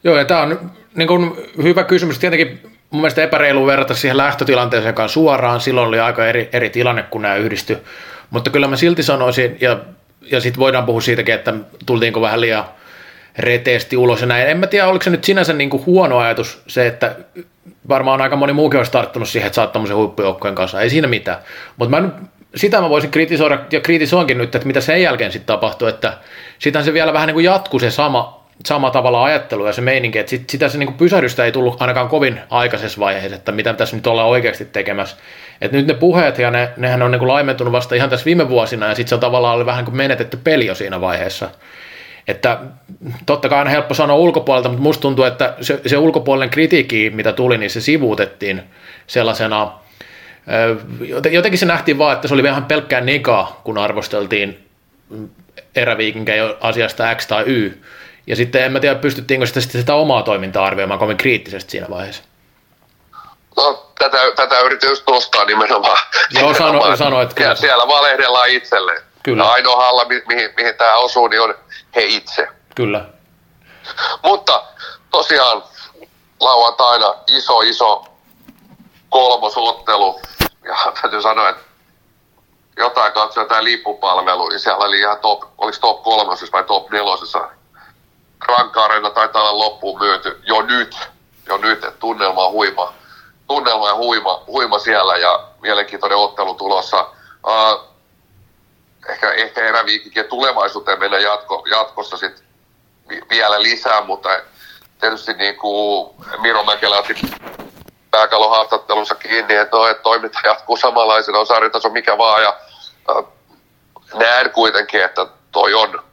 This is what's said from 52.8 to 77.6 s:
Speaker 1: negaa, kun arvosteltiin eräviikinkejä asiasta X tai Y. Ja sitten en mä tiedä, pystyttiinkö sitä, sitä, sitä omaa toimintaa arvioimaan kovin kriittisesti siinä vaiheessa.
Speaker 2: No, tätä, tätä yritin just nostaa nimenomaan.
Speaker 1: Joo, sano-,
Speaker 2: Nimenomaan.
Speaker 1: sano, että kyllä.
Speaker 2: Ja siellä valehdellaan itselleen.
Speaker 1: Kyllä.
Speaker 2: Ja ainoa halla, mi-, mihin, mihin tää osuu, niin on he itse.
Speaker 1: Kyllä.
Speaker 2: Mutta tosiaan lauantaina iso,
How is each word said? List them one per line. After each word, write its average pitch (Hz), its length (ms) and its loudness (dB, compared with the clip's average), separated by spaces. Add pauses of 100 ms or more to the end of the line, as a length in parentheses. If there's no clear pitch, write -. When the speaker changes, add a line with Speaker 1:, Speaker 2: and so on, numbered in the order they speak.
Speaker 1:
negaa, 123 640 0
kun 107 140 -4
arvosteltiin 101 880 -4 (1080)
eräviikinkejä 110 840 0
asiasta 113 540 0
X - 120 -8
tai 107 200 0
Y. 110 360 -2 (440)
Ja 110 100 -4
sitten 123 260 2
en 131 100 0
mä 135 80 0
tiedä, 139 140 2
pystyttiinkö 131 520 -2
sitä, 123 140 -2
sitä, 120 180 -4
sitä 135 160 2
omaa 143 280 2
toimintaa 95 440 0
arvioimaan 95 340 -2
kovin 107 160 0
kriittisesti 98 540 -2
siinä 90 200 -8
vaiheessa. 95 320 -10 (1300)
Speaker 2:
No, - 420 -2
tätä, 139 200 0 (180)
tätä 131 240 2
yritin 131 280 2
just 135 180 -2
nostaa 117 380 2
nimenomaan. 107 540 2 (420)
Speaker 1:
Joo, 139 140 4
sano-, 165 120 2
Speaker 2:
Nimenomaan. 147 300 4
Speaker 1:
sano, 135 260 2
että 117 120 -4
kyllä. 139 160 2
Speaker 2:
Ja - 40 2
siellä 123 340 2
valehdellaan 131 600 2
itselleen. 95 540 0 (200)
Speaker 1:
Kyllä. 110 220 2
Speaker 2:
Ja 110 60 6
ainoa 123 260 4
halla, 123 280 4
mi-, 123 240 -2
mihin, 117 280 -2
mihin 117 180 0
tää 113 220 4
osuu, 120 320 4
niin 110 120 2
on 110 140 0 (420)
he 117 80 2
itse. - 440 -4 (260)
Speaker 1:
Kyllä. 104 300 -2 (1200)
Speaker 2:
Mutta 170 420 2 (460)
tosiaan 131 520 2 (800)
lauantaina 120 760 2 (120)
iso, 131 340 2